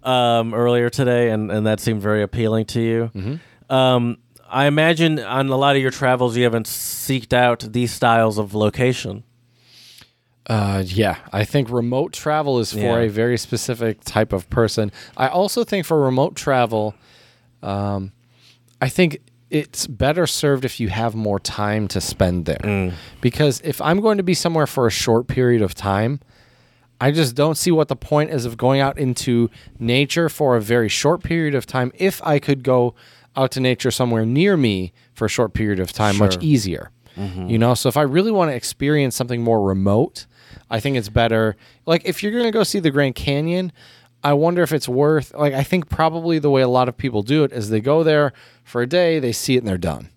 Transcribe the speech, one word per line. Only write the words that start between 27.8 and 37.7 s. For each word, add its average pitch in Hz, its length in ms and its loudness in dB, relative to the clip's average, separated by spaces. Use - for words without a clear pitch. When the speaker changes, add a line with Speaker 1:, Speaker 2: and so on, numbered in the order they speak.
Speaker 2:
the 127 80 -2
point 151 340 0
is 131 160 -2
of 117 100 -8
going 131 240 2
out 139 180 0
into 120 520 0
nature 139 500 2
for 131 280 2
a 113 60 2
very 113 260 2
short 151 340 0
period 160 320 -2
of 127 120 -2
time 127 280 -2
if 190 320 -2
I 151 120 2
could 139 240 0
go 123 320 2
out 131 160 0
to 131 80 -4
nature 127 300 0
somewhere 117 340 0
near 165 320 2
me 98 360 0
for - 140 -4
a - 20 0
short 110 240 0
period 104 260 0
of 92 140 -2
time 104 260 0
much 98 160 4
Speaker 1:
Sure. 90 80 -6
Speaker 2:
easier. 110 480 0
Speaker 1:
Mm-hmm. 92 340 -8
Speaker 2:
You 113 80 2
know, 120 160 4